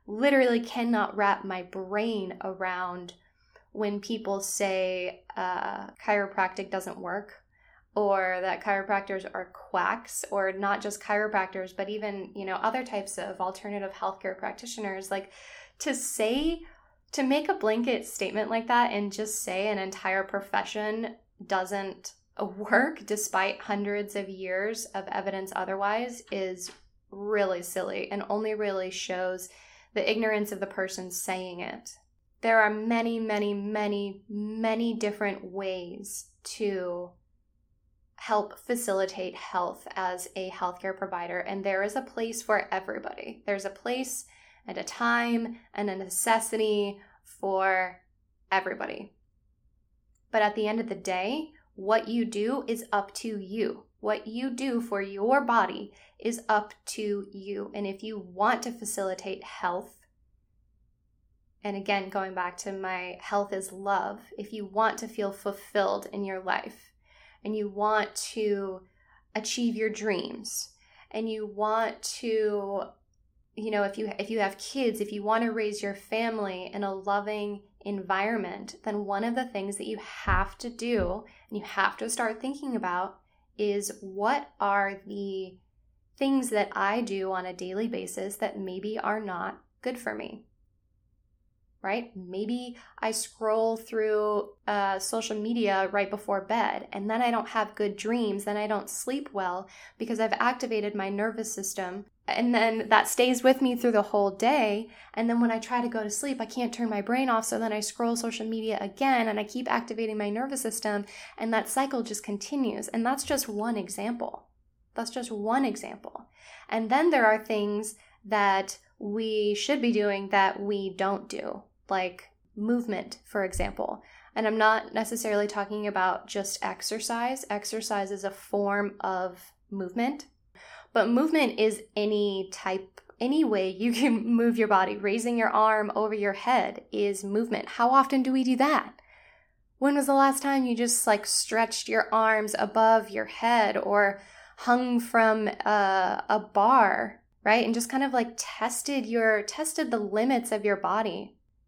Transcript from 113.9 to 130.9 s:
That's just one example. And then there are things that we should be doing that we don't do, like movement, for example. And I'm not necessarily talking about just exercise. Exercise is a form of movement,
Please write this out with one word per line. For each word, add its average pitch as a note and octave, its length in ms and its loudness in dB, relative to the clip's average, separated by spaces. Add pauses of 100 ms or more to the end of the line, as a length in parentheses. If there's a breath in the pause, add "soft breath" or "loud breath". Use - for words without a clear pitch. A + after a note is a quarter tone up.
That's A#3 160 -6
just A#3+ 200 -6
one A3+ 340 2
example. - 640 -6 (420 loud breath)
And A3+ 200 -2
then D4+ 220 6
there B3+ 160 6
are A3 180 6
things G#3 520 0 (280 soft breath)
that G3 540 2 (200)
we G#3+ 560 0
should B3+ 280 0
be A#3+ 100 4
doing G3 380 0
that G3 300 4
we G3 340 -2
don't G3 340 -2
do, - 340 -8 (280)
like F#3 400 -2 (260)
movement, A3+ 680 -2
for G3 200 -2
example. - 580 -4 (320 loud breath)
And A3 120 0
I'm A3 120 2
not A3 360 6
necessarily A3 520 0
talking G#3 400 -4
about F#3 400 2
just - 380 -4
exercise. A#3 880 -4
Exercise G#3 600 -2
is G3 140 -4
a G3 60 -2
form G3+ 720 0
of F#3 520 -4 (180)
movement, A3 560 -4 (640 loud breath)